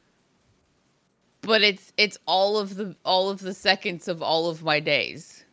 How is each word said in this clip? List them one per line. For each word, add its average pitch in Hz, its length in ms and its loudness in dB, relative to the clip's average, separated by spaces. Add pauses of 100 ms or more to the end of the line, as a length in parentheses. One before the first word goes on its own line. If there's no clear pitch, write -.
(1400)
But 202 220 2
it's, 202 340 0
it's 208 300 0
all 196 320 2
of 196 160 -6
the, 185 280 -8
all 185 280 2
of 196 80 -10
the 190 160 -10
seconds 185 520 -2
of 165 140 -6
all 160 260 0
of 165 140 -4
my 151 180 2
days. 143 720 -2